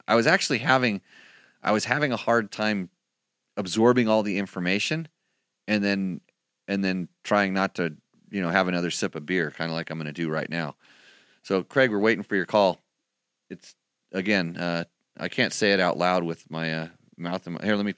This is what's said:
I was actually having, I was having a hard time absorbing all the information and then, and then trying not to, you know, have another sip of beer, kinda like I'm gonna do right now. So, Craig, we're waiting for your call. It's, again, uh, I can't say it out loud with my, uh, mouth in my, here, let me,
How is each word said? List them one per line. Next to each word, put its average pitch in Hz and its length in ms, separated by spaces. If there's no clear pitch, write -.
I 113 100
was 117 100
actually 156 320
having, 123 420
I 104 100
was 107 120
having 139 280
a 117 40
hard 117 340
time 104 400
absorbing 110 520
all 110 140
the 101 140
information 101 720
and 104 140
then, 98 380
and 98 180
then 92 240
trying 101 320
not 95 220
to, 82 200
you 98 120
know, 85 80
have 95 180
another 87 220
sip - 240
of 78 100
beer, 85 260
kinda 82 220
like 80 180
I'm 80 60
gonna 76 160
do 82 160
right 78 220
now. 78 240
So, 95 200
Craig, 131 280
we're 104 100
waiting 104 240
for 104 120
your 90 100
call. 98 360
It's, - 280
again, 92 460
uh, 85 280
I 90 120
can't 117 240
say 101 200
it 95 80
out 87 160
loud 90 280
with 82 260
my, 80 240
uh, 80 140
mouth 87 300
in 87 60
my, - 120
here, 104 120
let 101 100
me, 98 120